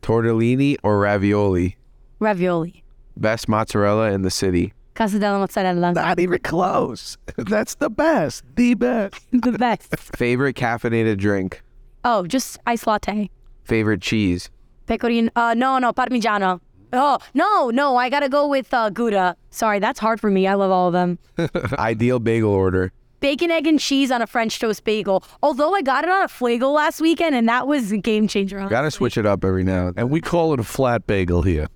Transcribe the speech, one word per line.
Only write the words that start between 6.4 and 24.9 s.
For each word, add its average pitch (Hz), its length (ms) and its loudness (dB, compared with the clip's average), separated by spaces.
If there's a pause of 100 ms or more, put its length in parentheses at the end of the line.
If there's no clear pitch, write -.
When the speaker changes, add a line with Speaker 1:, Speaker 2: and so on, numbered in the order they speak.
Speaker 3:
close. - 760 -4 (120)
<laughs> - 80 -12
That's 208 400 -2
the 285 140 -2
best. 226 540 -2 (100)
The 240 200 4
best. 220 400 -2 (120)
Speaker 2:
<laughs> - 60 -14
The 240 200 2
best. 226 440 -2
Speaker 1:
Favorite 123 600 -2
caffeinated 113 600 0
drink? 98 440 -2 (420)
Speaker 2:
Oh, 214 220 0
just 254 400 -4
iced 233 200 -2
latte. 208 420 -2 (360)
Speaker 1:
Favorite 110 380 0
cheese? 95 480 -2 (360)
Speaker 2:
Pecorino. 233 480 0
Uh, 233 200 2
no, 262 240 2
no, 247 140 0
Parmigiano. 208 680 -2 (320)
Oh, 262 260 2 (140)
no, 339 380 2
no, 262 260 2
I 247 120 2
gotta 285 200 0
go 285 180 2
with, 277 260 -2
uh, 226 180 0
Gouda. 196 460 0 (140)
Sorry, 208 300 0
that's 220 180 -2
hard 220 220 -2
for 214 100 0
me. 190 160 2
I 196 80 2
love 196 160 2
all 180 160 2
of 175 60 0
them. 175 260 0 (180)
Speaker 1:
<laughs> 170 120 -2 (300)
Ideal 117 420 0
bagel 113 320 2
order? 92 400 2 (320)
Speaker 2:
Bacon, 302 260 0
egg, 320 160 0
and 311 140 4
cheese 277 300 0
on 247 100 0
a 226 60 -2
French 226 320 -2
toast 220 260 -4
bagel. 196 400 0 (180)